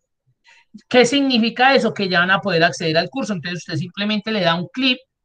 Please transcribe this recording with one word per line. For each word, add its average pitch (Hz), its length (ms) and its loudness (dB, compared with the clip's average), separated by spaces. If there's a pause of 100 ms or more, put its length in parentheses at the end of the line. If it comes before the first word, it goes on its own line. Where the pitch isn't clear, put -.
(880)
¿Qué 247 160 6
significa 262 680 2
eso? 220 200 2
Que 196 160 -4
ya 175 100 2
van 185 120 2
a 196 100 2
poder 170 220 0
acceder 165 340 0
al - 120 0
curso. 214 240 -6
Entonces 175 260 -8
usted - 180 -8
simplemente 202 540 -6
le 208 100 -2
da 165 140 2
un 175 120 -6
clic 262 300 -2 (280)